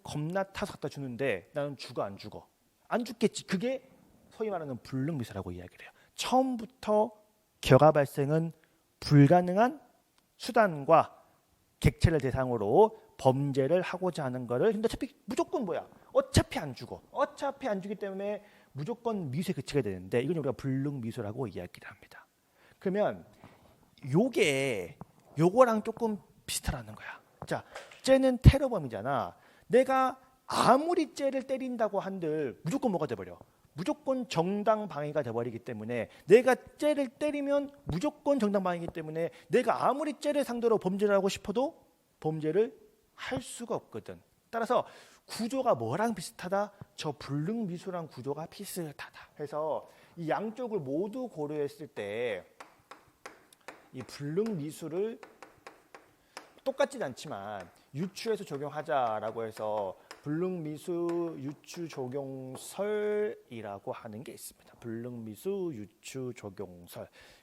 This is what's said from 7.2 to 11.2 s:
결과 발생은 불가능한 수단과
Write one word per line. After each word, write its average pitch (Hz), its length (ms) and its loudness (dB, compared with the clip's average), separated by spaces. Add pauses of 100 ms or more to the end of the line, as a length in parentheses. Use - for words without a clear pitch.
결과 139 300 8
발생은 151 600 2 (480)
불가능한 180 800 6 (580)
수단과 160 760 4 (640)